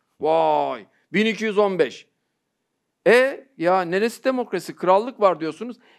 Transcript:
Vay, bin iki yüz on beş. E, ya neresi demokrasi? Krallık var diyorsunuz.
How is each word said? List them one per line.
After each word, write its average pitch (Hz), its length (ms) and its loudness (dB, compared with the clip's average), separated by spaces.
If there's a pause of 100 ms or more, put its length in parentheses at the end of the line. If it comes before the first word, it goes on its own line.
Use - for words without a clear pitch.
(200)
Vay, 151 680 0 (280)
bin 208 120 2
iki 214 200 -2
yüz 202 120 -2
on 196 220 2
beş. 127 280 -2 (1000)
E, 254 400 2 (100)
ya 180 240 0
neresi 196 420 -4
demokrasi? 254 520 -6
Krallık 214 440 0
var 185 200 2
diyorsunuz. 160 380 -10 (220)